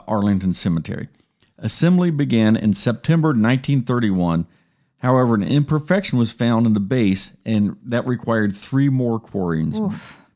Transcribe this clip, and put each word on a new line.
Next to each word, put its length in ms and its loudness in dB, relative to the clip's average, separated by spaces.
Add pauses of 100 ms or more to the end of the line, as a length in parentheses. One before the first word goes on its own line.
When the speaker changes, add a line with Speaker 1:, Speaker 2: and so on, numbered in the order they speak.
Speaker 1:
Arlington 460 0
Cemetery. 560 -4 (480)
Assembly 540 0
began 440 2
in 180 2
September 600 0
nineteen 500 0
thirty-one. 640 0 (520)
However, 360 2
an 80 2
imperfection 760 0
was 140 0
found 340 0
in 80 2
the 60 2
base, 540 -2 (120)
and 380 0
that 240 -4
required 480 -2
three 340 0
more 300 0
quarryings. 600 -4
Speaker 2:
Oof. 380 -8 (180)